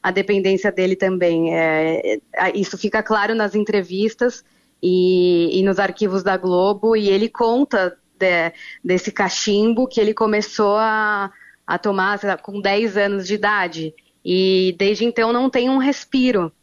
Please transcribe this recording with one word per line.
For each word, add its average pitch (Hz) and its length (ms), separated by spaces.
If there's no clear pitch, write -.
a 190 120
dependência 196 580
dele 185 240
também. 175 580
É, 160 680
é, 180 200
isso 196 220
fica 214 240
claro 214 320
nas 208 220
entrevistas 208 880
e, 180 800
e 185 60
nos 196 160
arquivos 190 420
da 190 140
Globo, 190 580
e 208 140
ele 202 200
conta 226 680
de, 175 360
desse 185 260
cachimbo 214 760
que 226 120
ele 214 140
começou 208 640
a, 214 560
a - 120
tomar, 202 420
sei 202 80
lá, 185 80
com 202 240
dez 202 360
anos 202 300
de 196 80
idade. 180 580
E 185 540
desde 208 260
então 233 280
não 247 180
tem 254 180
um 269 100
respiro 254 720